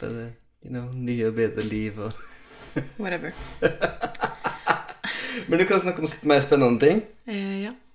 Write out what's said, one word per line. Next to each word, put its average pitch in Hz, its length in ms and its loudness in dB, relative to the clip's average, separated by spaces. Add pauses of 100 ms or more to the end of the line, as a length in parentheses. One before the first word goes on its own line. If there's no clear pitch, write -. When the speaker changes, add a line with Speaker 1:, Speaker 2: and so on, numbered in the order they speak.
Speaker 1:
bare, 117 320 -8 (300)
you 127 80 -14
know, 123 220 -6
nye 120 360 0
og 110 80 0
bedre 107 280 2
liv 107 340 -2
og 107 140 -4 (460)
<laughs> - 400 -6
Speaker 2:
Whatever. 175 340 -4 (2250)
Speaker 1:
Men 170 100 4
du 185 80 4
kan 196 140 4
snakke 175 220 -2
om 156 80 0
sp-, - 180 -10
mer 143 120 8
spennende 127 420 6
ting. 180 200 8 (240)
Speaker 2:
Eh, 196 380 -4
ja. 220 80 -6 (220)